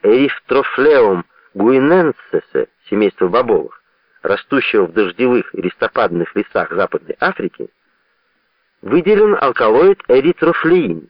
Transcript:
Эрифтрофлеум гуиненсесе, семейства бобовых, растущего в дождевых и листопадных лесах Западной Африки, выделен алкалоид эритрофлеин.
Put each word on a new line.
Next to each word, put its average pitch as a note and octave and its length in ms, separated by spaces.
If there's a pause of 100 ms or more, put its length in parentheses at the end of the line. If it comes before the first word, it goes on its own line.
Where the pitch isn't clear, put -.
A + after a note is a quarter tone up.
Эрифтрофлеум B2+ 1200 (300)
гуиненсесе, C3 1120 (220)
семейства G2 380
бобовых, G#2 540 (400)
растущего G2+ 640
в E2 60
дождевых A2 640
и - 80
листопадных F2+ 720
лесах F#2+ 380
Западной - 480
Африки, - 500 (1120)
выделен G3 580
алкалоид C3 680
эритрофлеин. D#3 1000